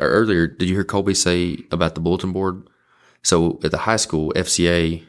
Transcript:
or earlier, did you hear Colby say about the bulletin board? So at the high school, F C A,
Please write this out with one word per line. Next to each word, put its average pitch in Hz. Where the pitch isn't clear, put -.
or 73
earlier, 92
did 90
you 92
hear 98
Colby 98
say 87
about 85
the 82
bulletin 90
board? 95
So 85
at 80
the 78
high 113
school, 78
F 90
C 85
A, 85